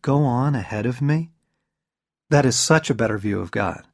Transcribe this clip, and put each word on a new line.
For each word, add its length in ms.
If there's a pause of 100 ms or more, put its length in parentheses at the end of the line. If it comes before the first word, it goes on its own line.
go 240
on 280
ahead 320
of 160
me?" 300 (1000)
That 160
is 120
such 320
a 40
better 240
view 220
of 120
God, 420